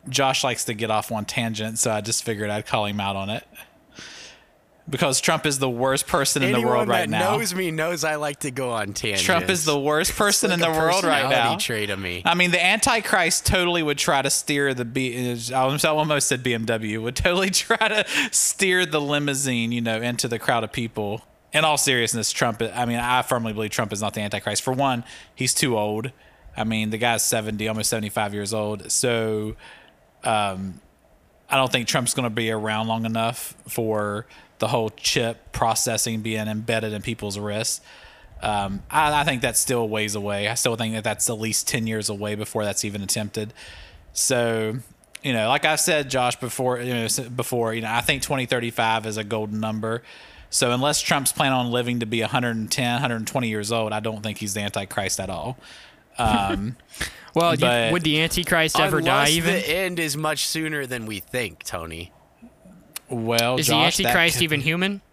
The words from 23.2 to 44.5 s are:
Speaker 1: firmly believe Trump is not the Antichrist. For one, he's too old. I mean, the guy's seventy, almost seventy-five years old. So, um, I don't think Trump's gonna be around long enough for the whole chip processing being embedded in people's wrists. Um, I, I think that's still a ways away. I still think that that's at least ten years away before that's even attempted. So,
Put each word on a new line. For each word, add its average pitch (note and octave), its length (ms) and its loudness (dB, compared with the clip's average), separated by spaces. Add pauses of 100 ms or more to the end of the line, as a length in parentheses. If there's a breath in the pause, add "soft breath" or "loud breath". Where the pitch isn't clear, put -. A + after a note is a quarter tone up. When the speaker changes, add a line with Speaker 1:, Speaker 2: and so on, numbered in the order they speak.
Speaker 1:
firmly A2+ 320 0
believe G#2+ 180 -4
Trump A2 220 -2
is G2+ 80 -4
not G#2 140 -2
the G#2+ 60 -4
Antichrist. G#2 420 -2
For C3 100 -2
one, B2+ 300 0 (320 loud breath)
he's B2+ 180 0
too B2 240 2
old. G#2+ 340 -2 (460 soft breath)
I A2+ 60 -2
mean, A2 260 0
the A2 80 -4
guy's A#2 260 2
seventy, G#2+ 440 0
almost A2 220 -2
seventy-five G#2+ 440 -2
years G#2 200 -4
old. G#2 380 -4
So, A2 640 0 (680 loud breath)
um, G2 580 0 (680)
I C3+ 60 2
don't C3 160 4
think B2 160 0
Trump's B2+ 260 0
gonna B2 160 0
be A2 220 0
around A2 360 -2
long A2+ 180 0
enough A2+ 480 -2 (140)
for G#2+ 580 -2 (340 loud breath)
the A2+ 80 0
whole A2 240 0
chip - 600 -2
processing A2 720 0
being A2 260 -2
embedded A2 460 -2
in G#2 80 -6
people's G#2+ 380 -6
wrists. G#2 420 -4 (640 loud breath)
Um, G2+ 480 -2
I, D3+ 300 4
I - 20 2
think C3+ 180 0
that's B2 180 0
still B2 220 0
a A2+ 40 2
ways G#2+ 280 0
away. G2+ 340 -2
I A2+ 60 0
still A#2+ 220 2
think A2+ 180 -2
that A2 100 -4
that's G#2+ 260 0
at A2+ 100 -2
least A2+ 280 -2
ten A2+ 200 0
years A2 220 -2
away G#2 260 -2
before G#2+ 280 -4
that's G2+ 220 -2
even G2+ 160 -6
attempted. G#2+ 520 -4 (600 loud breath)
So, A2+ 640 0 (460)